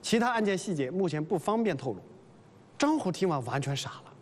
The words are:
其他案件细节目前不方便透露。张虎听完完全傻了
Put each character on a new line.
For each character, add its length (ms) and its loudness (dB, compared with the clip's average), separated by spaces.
其 180 2
他 120 4
案 120 2
件 140 2
细 180 -4
节 160 0
目 160 0
前 160 -2
不 140 -2
方 260 0
便 120 2
透 180 -4
露。 60 -10
张 220 2
虎 120 0
听 160 0
完 180 0
完 160 -2
全 140 -2
傻 140 -6
了 320 -18